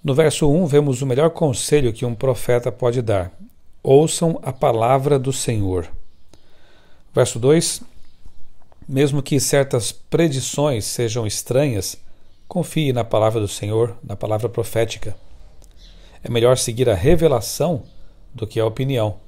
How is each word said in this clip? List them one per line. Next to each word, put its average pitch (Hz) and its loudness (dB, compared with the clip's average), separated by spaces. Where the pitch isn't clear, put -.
No 135 0
verso 151 4
um, 170 2
vemos 143 2
o 139 -2
melhor 135 2
conselho 147 0
que 127 -6
um 120 -2
profeta 120 0
pode 123 -2
dar. 98 -2
"Ouçam 156 4
a 139 -6
palavra 131 2
do 131 -2
Senhor." 98 -2
Verso 123 2
dois, 147 2
mesmo 139 2
que 143 0
certas 135 0
predições 143 -2
sejam 117 -4
estranhas, 117 -2
confie 156 -2
na 117 0
palavra 110 0
do 101 -2
Senhor, 110 -2
na - -10
palavra 107 -4
profética. 113 -4
É - -12
melhor 120 4
seguir 120 0
a 107 4
revelação 143 2
do - -8
que 107 -6
a 110 2
opinião. 113 -2